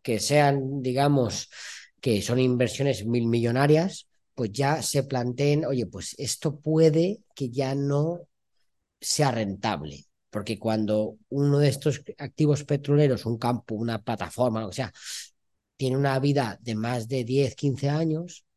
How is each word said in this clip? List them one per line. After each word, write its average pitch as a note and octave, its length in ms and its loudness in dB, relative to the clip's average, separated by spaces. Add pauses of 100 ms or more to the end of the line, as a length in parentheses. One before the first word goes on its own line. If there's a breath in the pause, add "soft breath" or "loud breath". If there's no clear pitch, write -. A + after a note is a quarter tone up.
que A2+ 160 -2
sean, C#3 640 2
digamos, C3 640 2 (500 loud breath)
que G#2+ 220 2
son A#2 180 0
inversiones B2 640 2
mil A#2 220 0
millonarias, C3+ 800 2 (280)
pues A2 160 -4
ya C#3 300 0
se C#3 220 -2
planteen, C3 640 0
"Oye, A#2+ 220 -2
pues - 320 -12
esto C#3+ 400 -4
puede D#3+ 640 4 (120)
que - 160 -6
ya C3 240 -2
no C#3+ 540 -2 (720)
sea C#3+ 300 0
rentable". G2 760 -4 (240)
Porque G#2 300 -6
cuando G#2+ 580 -2 (120)
uno C#3+ 300 2
de D3 100 6
estos C#3+ 340 -2 (140)
activos D3 480 0
petroleros, C#3+ 600 2
un A#2 120 -2
campo, A#2 380 -2
una A2+ 280 -4
plataforma, A2 640 -2
o F2+ 60 -10
sea, C3 180 -6 (840 loud breath)
tiene C3 200 0
una C3+ 220 2
vida C3+ 420 0
de A2+ 140 -6
más A2+ 320 -4
de B2+ 160 -4
diez, B2+ 320 0
quince C#3 340 -2
años, D#3+ 560 -2 (120)